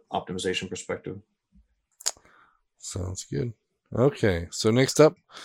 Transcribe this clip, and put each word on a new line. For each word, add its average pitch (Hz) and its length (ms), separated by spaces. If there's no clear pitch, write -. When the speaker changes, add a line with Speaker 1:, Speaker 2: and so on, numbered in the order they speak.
Speaker 1:
optimization 92 580
perspective. 92 500
Speaker 2:
Sounds 92 480
good. 127 280
Okay, 104 560
so - 180
next 127 300
up, 160 160